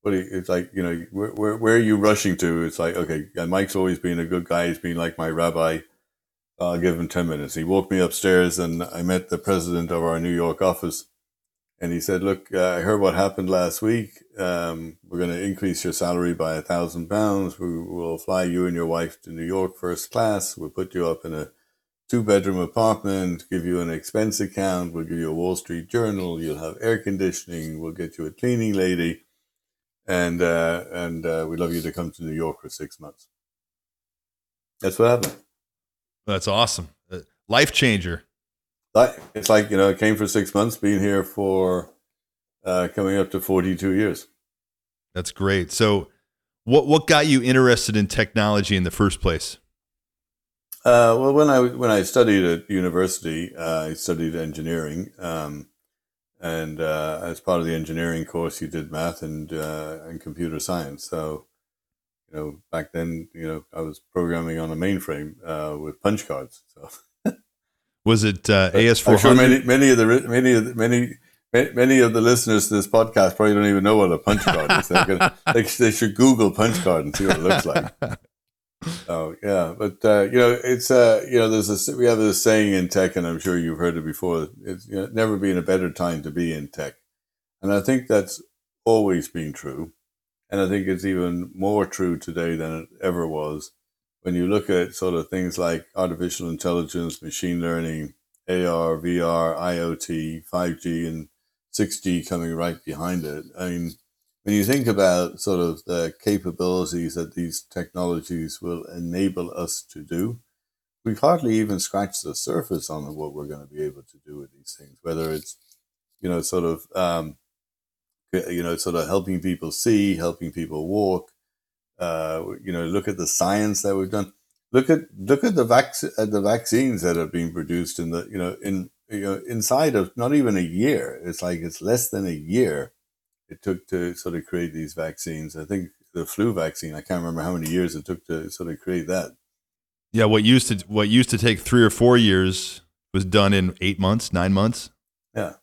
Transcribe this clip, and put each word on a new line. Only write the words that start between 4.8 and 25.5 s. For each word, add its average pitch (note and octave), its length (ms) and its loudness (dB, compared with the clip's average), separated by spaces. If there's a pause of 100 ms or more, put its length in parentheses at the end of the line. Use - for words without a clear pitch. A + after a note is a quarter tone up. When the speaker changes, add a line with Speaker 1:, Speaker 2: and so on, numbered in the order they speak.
Speaker 1:
like E2+ 200 -6
my D#2+ 120 -6
rabbi. E2 520 0 (800)
I'll F2 200 -2
give E2+ 200 0
him E2+ 80 -4
ten F2 200 -2
minutes." D2 260 -6
He D#2+ 100 -6
walked F#2 280 0
me F#2+ 80 0
upstairs F2+ 580 2
and E2+ 260 -4
I F2 200 -8
met F#2 260 -2
the - 80 -2
president F2 540 -2
of E2+ 120 -2
our E2 160 0
New F2 140 -2
York E2+ 300 -2
office. F2 420 -2 (760)
And E2+ 140 -4
he E2+ 80 -4
said, F#2 220 -2
"Look, G2 280 -4
uh, F#2 260 2
I E2+ 40 -2
heard G#2 180 2
what G2 140 4
happened F#2+ 380 0
last F2+ 320 0
week. A2 400 -2 (120)
Um, E2+ 640 -6 (100)
we're F2 120 -8
gonna F2 160 -2
increase F#2 480 -4
your E2+ 100 -2
salary F2 400 -2
by D#2+ 220 -4
a D#2 80 -6
thousand E2+ 440 -4
pounds. G2 520 -2
We E2+ 200 -6
will E2+ 380 -8
fly F#2 280 -2
you F2+ 200 -2
and F2 100 -2
your E2+ 120 -4
wife E2 340 -4
to E2+ 100 -20
New E2 140 -10
York F#2 320 -4
first F2 320 -8
class. G#2+ 480 -4
We'll - 140 -12
put F#2 240 -8
you F2 100 -2
up E2 180 -4
in E2 120 -10
a D2+ 160 -10 (580)
two-bedroom G2+ 480 2
apartment, F#2+ 920 0
give F2+ 120 -4
you F2+ 160 -2
an E2+ 120 -4
expense G#2+ 480 -4
account. F#2 520 -4
We'll E2 120 -8
give E2+ 160 -8
you D#2+ 100 -4
a D#2 60 -4
Wall F2+ 200 -2